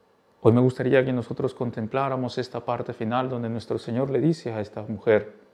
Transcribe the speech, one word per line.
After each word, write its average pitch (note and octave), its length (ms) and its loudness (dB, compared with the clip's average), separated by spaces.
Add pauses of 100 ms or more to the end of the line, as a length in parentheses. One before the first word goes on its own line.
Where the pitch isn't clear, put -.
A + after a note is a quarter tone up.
(400)
Hoy A2+ 120 8
me A#2+ 80 6
gustaría B2+ 440 4
que C3 80 -2
nosotros B2+ 420 -4
contempláramos B2+ 840 -4
esta A#2+ 260 -6
parte B2 280 -4
final A#2+ 360 -2
donde A#2+ 200 -4
nuestro A#2 300 -4
Señor B2 320 -2
le C3+ 100 0
dice D3+ 320 0
a A2 80 -4
esta G#2+ 220 -8
mujer, G#2+ 520 2 (200)